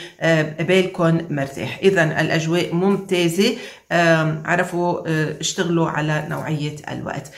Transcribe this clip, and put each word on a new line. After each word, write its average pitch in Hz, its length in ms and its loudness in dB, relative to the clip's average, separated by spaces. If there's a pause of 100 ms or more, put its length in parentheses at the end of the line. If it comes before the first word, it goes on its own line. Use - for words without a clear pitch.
(200)
آه، 160 440 0
بالكم 180 540 2 (120)
مرتاح. 143 540 -6
إذن 175 280 4
الأجواء 160 640 0
ممتازة، 190 800 2 (360)
آم، 160 540 2
عرفوا، 175 640 0
آه، 156 320 -2
اشتغلوا 170 500 0
على 151 400 -2
نوعية 151 460 -4 (160)
الوقت. - 460 -8